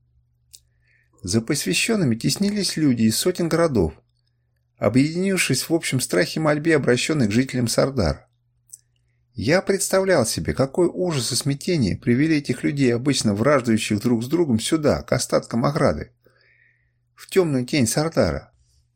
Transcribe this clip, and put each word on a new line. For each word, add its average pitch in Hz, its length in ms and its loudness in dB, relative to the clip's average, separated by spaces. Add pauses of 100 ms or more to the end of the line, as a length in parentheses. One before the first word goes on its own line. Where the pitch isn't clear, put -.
(1200)
За 101 180 0
посвященными 160 760 0
теснились 196 600 -2
люди 127 260 2
из 110 140 2
сотен 175 320 -2
городов, 147 440 0 (840)
объединившись 160 880 0
в 160 60 -4
общем 156 260 -2
страхе 165 400 -2
и 156 40 4
мольбе, 151 320 2
обращенной 127 520 2
к 98 40 -2
жителям 123 360 0
Сардара. 117 640 0 (1040)
Я 147 280 0
представлял 190 640 0
себе, - 280 -4
какой 151 340 0
ужас 165 440 -4
и 117 40 -2
смятение 139 640 -2
привели 147 400 2
этих 143 260 -4
людей, 143 300 2
обычно 120 400 0
враждующих 113 640 2
друг 120 240 0
с 123 40 -8
другом, 147 320 0
сюда, 139 420 0
к - 100 -6
остаткам - 540 -2
ограды, 135 460 -2 (1040)
в - 140 -20
темную 147 360 0
тень 131 220 0
Сардара. 135 600 -2 (460)